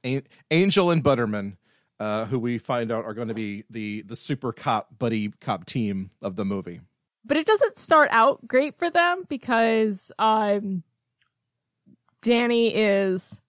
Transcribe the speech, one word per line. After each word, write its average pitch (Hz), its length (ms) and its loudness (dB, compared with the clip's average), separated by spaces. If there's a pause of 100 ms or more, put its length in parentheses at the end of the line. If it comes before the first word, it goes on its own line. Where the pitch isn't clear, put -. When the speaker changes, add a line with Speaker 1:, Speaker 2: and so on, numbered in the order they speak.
Speaker 1:
An-, 131 200 -4 (260)
Angel 180 400 4
and 165 140 2
Butterman, 107 540 0 (420)
uh, 107 260 -2
who 117 140 -4
we 120 180 -2
find 117 340 -4
out 113 140 -4
are 107 80 -10
gonna 113 220 -6
be 104 340 -6
the, 107 320 -8
the 101 140 -14
super 135 360 -6
cop, 113 460 -4
buddy 113 320 -2 (100)
cop 95 260 -6
team 98 440 -4 (140)
of 101 120 -6
the 101 100 -4
movie. 92 360 -6 (420)
Speaker 2:
But 277 140 -2
it 311 80 -2
doesn't 440 320 2
start 311 340 4
out 226 360 2
great 269 320 0
for 349 100 0
them 349 400 0
because, 226 880 0
um, 208 640 0 (1400)
Danny 233 500 2
is 196 760 0